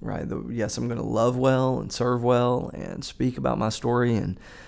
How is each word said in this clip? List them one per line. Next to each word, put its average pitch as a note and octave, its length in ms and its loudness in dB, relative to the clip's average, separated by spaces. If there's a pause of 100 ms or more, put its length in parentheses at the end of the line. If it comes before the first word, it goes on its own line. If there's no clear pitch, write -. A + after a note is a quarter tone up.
right? G2 260 -6
The, - 120 -4 (100)
yes, A#2 280 -4
I'm A#2+ 100 -2
gonna A#2+ 160 -4
love A2+ 340 2
well C3 420 4
and G2+ 120 -8
serve B2 320 0
well B2 500 2
and - 300 -10
speak - 340 -2
about B2+ 220 0
my A2 100 0
story A#2+ 460 2
and F2+ 240 -2 (280)